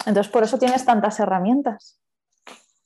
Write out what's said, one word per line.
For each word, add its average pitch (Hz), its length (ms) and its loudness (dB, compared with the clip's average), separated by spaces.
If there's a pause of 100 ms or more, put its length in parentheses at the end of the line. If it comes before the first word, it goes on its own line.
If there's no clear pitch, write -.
Entonces, 208 260 0
por 233 120 4
eso 220 160 -2
tienes 254 260 0
tantas 214 340 0
herramientas. 208 800 -2 (880)